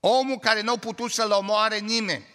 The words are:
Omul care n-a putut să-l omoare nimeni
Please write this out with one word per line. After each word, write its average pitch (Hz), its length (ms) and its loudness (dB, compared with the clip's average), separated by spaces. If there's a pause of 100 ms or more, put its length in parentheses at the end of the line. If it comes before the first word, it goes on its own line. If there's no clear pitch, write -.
Omul 262 380 2
care 220 220 2
n-a 233 160 0
putut 226 340 -8
să-l 220 200 -2
omoare 208 480 2
nimeni 208 560 -4